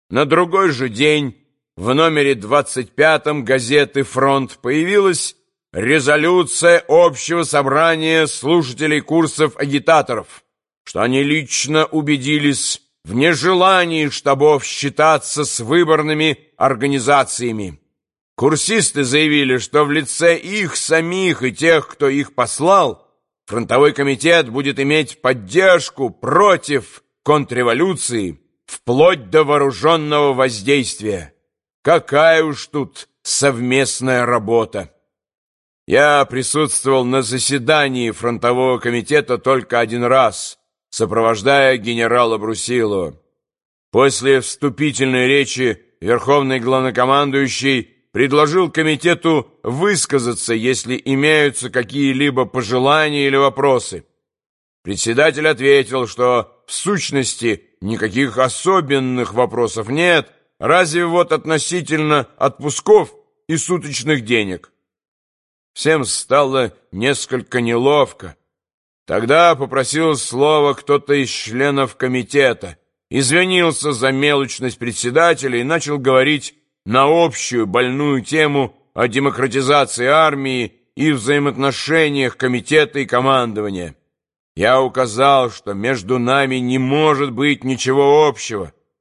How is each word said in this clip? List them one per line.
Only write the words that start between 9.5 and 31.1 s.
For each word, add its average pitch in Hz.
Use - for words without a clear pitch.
агитаторов, 143
что 85
они 127
лично 151
убедились 147
в 87
нежелании 170
штабов 139
считаться 151
с -
выборными 156
организациями. 123
Курсисты 151
заявили, 143
что 147
в 143
лице 160
их 190
самих 165
и 127
тех, 160
кто -
их 139
послал, 143
фронтовой 120
комитет 139
будет 135
иметь 147
поддержку 131
против 147
контрреволюции 123
вплоть 139
до 156
вооруженного 147
воздействия. 110